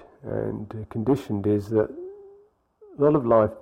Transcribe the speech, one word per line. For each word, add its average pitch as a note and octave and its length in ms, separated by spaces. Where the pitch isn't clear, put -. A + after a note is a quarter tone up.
and G#2+ 680
conditioned, A2 580
is G#2 220
that A2 200
a - 1120
lot D3+ 140
of C3+ 100
life A2+ 260